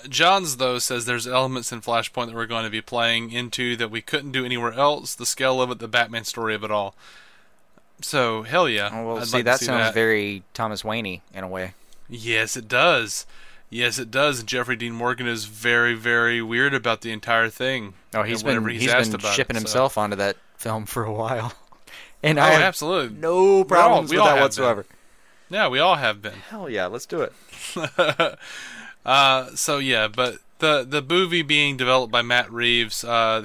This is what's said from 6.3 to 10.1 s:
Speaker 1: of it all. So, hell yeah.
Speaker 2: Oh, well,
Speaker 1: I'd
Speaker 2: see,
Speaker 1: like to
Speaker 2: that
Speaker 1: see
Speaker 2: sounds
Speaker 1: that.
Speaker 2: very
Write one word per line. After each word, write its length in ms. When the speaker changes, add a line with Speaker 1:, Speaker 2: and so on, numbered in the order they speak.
Speaker 1:
of 100
it 60
all. 240
So, 440
hell 220
yeah. 240
Speaker 2:
Oh, 160
well, 120
Speaker 1:
I'd 80
Speaker 2:
see, 100
Speaker 1:
like 40
to 100
Speaker 2:
that 80
Speaker 1:
see 80
Speaker 2:
sounds 220
Speaker 1:
that. 60
Speaker 2:
very 480